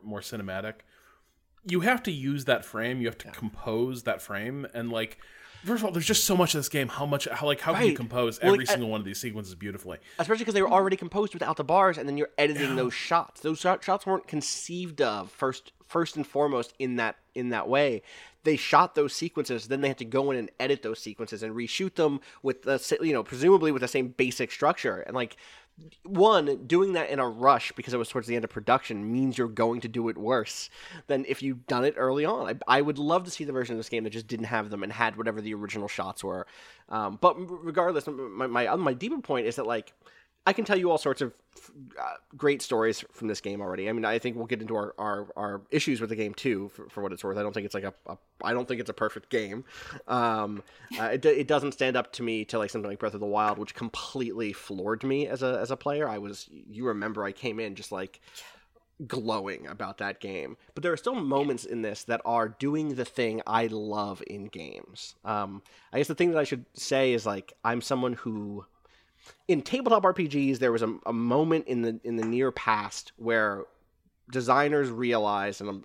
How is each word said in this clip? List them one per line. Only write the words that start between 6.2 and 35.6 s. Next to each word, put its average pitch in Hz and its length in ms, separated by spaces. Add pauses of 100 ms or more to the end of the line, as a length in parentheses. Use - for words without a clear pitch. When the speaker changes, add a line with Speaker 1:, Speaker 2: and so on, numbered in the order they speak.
Speaker 1:
so 196 120
much 175 180
of 156 60
this 131 80
game. 139 180
How 131 180
much, 143 260
how, 143 160
like, 143 140
how 160 140
can 202 80
you 151 60
Speaker 2:
Right. 147 80
Speaker 1:
compose 117 440
Speaker 2:
Well, 127 120
Speaker 1:
every 135 120
Speaker 2:
like, 117 60
I - 40
Speaker 1:
single 117 160
one 107 100
of 101 40
these 98 160
sequences 104 360
beautifully? 95 420 (220)
Speaker 2:
Especially 220 240
'cause 208 100
they 196 80
were 185 80
already 190 260
composed 190 380
without 160 220
the 151 80
bars, 175 340
and 139 100
then 143 80
you're 147 220
editing 143 320
Speaker 1:
Yeah. 131 60
Speaker 2:
those 127 180
shots. - 460
Those 156 180
shot, 185 260
shots 196 220
weren't 190 220
conceived 165 720
of 104 300
first, - 400 (120)
first 170 320
and 151 80
foremost 139 540
in 127 180
that, 117 200 (180)
in 123 160
that 110 180
way. 131 340 (400)
They 156 140
shot - 380
those 147 180
sequences, 131 560
then 139 140
they 139 60
had 135 100
to 131 80
go 135 240
in 131 80
and 110 200
edit 135 220
those 110 180
sequences 107 440
and 110 120
reshoot 120 420
them 147 260 (200)
with 135 200
the 135 160
sa-, - 240
you 160 100
know, 120 100
presumably 156 480
with 131 120
the 123 60
same 127 200
basic 127 420
structure. 139 520
And, 101 120
like, 123 220 (680)
one, 175 600
doing 185 280
that 160 160
in 139 80
a 127 100
rush 120 440
because 120 200
it 123 60
was 113 100
towards 117 200
the 117 80
end 113 80
of 110 60
production 110 640
means 127 240
you're 123 120
going 117 340
to 120 60
do 113 200
it 113 80
worse - 540 (360)
than 135 220
if 135 140
you'd 131 240
done 123 180
it 143 140
early 131 260
on. 196 440
I, 127 100
I - 40
would 147 160
love 160 260
to 180 60
see 156 140
the 143 80
version 123 220
of 113 40
this 110 120
game 113 140
that 110 60
just 110 160
didn't 113 200
have 107 240
them 101 120
and 101 100
had 107 240
whatever 110 260
the 107 120
original 104 340